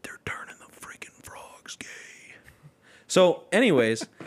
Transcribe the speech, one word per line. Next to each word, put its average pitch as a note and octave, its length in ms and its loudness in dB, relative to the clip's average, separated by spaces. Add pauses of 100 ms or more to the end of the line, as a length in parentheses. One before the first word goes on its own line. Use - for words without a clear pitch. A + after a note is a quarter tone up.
They're - 220 -16
turning - 340 -12
the - 160 -20
freaking - 380 -20 (100)
frogs - 540 -18
gay. - 100 -18 (1200)
So, F3+ 460 4
anyways, C3+ 540 4 (200)